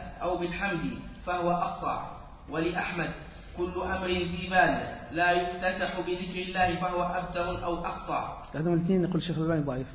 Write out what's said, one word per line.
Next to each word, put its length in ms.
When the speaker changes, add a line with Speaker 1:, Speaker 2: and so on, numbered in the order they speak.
Speaker 1:
أو 160
بالحمد 600
فهو 260
أقطع". 600
ولأحمد: 600
"كل 240
أمر 260
ذي 420
بال 380
لا 200
يفتتح 680
بذكر 480
الله 280
فهو 280
أبتر 600
أو 220
أقطع". 580
Speaker 2:
هذا 140
من 40
الاثنين 300
يقول 120
الشيخ 220
الألباني 240
ضعيف، 340